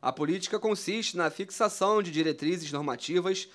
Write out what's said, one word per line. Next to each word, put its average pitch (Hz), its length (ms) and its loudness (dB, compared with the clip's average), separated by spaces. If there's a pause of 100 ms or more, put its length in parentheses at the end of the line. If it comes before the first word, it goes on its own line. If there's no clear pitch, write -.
A 131 100 0
política 175 460 0
consiste 208 580 -2
na 165 140 2
fixação 202 720 2
de 175 80 -2
diretrizes 156 600 0
normativas 156 840 0